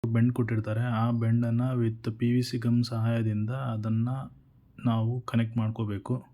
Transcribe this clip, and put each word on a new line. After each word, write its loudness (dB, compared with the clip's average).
ಬೆಂಡ್ 4
ಕೊಟ್ಟಿರ್ತಾರೆ. -2
ಆ 2
ಬೆಂಡನ್ನು 2
with -2
ಪಿ 2
ವಿ 4
ಸಿ -4
ಗಮ್ 2
ಸಹಾಯದಿಂದ 0
ಅದನ್ನು -2
ನಾವು 0
ಕನೆಕ್ಟ್ 0
ಮಾಡ್ಕೋಬೇಕು. -2